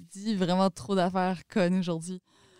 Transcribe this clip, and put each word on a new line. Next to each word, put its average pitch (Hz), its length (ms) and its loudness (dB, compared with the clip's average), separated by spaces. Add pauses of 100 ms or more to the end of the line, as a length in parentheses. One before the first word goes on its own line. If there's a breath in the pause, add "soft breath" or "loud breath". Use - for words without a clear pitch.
(120)
dit 208 220 -4
vraiment 185 360 2
trop - 240 -6
d'affaires 185 460 0 (120)
connes 185 260 2
aujourd'hui. 175 420 -4 (400 soft breath)